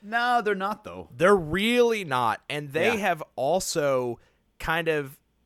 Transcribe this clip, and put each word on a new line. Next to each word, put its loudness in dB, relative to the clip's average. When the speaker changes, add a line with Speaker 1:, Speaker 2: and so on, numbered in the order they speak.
Speaker 1:
No, 0
they're 0
not, -6
though. -14
Speaker 2:
They're 6
really 2
not. 0
And -8
they 2
Speaker 1:
Yeah. -2
Speaker 2:
have 0
also -2
kind -2
of -4